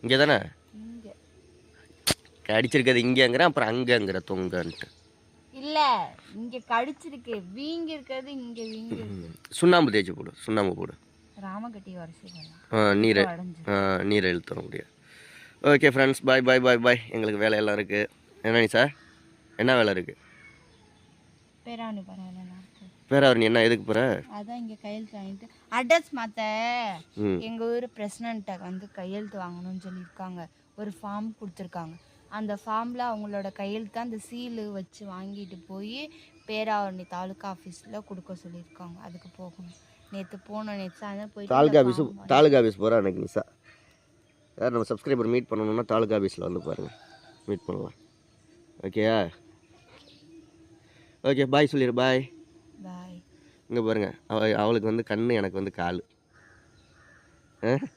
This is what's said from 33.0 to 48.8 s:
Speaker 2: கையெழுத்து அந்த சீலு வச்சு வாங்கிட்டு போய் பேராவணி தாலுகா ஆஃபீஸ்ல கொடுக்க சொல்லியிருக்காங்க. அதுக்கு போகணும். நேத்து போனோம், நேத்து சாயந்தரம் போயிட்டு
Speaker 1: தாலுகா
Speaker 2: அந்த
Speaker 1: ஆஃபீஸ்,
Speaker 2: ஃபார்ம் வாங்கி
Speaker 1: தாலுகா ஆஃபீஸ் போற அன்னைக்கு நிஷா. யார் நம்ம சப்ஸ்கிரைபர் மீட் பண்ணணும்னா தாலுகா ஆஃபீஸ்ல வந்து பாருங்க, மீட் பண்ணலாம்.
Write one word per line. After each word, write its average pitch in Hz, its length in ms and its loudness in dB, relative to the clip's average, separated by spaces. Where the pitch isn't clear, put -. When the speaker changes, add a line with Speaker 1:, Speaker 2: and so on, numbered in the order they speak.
Speaker 2:
கையெழுத்து 208 480 -8
அந்த 233 180 -8
சீலு 233 420 -10
வச்சு 196 340 -14
வாங்கிட்டு 190 600 -14
போய் 214 440 -12
பேராவணி 208 600 -4
தாலுகா 185 480 -10
ஆஃபீஸ்ல 208 500 -16
கொடுக்க 185 280 -16
சொல்லியிருக்காங்க. 175 680 -18
அதுக்கு 175 340 -20
போகணும். 175 520 -20
நேத்து 196 260 -12
போனோம், 208 380 -10
நேத்து 190 300 -10
சாயந்தரம் 202 280 -10
போயிட்டு 202 220 -2
Speaker 1:
தாலுகா 147 240 8
Speaker 2:
அந்த 135 40 10
Speaker 1:
ஆஃபீஸ், 123 100 4
Speaker 2:
ஃபார்ம் 135 200 -2
வாங்கி - 140 -18
Speaker 1:
தாலுகா 139 320 8
ஆஃபீஸ் 110 180 4
போற 110 180 4
அன்னைக்கு 98 260 2
நிஷா. - 220 -4
யார் 117 140 -2
நம்ம 117 180 0
சப்ஸ்கிரைபர் 120 360 0
மீட் 120 240 0
பண்ணணும்னா 110 360 -2
தாலுகா 110 320 2
ஆஃபீஸ்ல 98 220 -2
வந்து 90 220 -4
பாருங்க, - 300 -8
மீட் 101 200 -6
பண்ணலாம். - 280 -8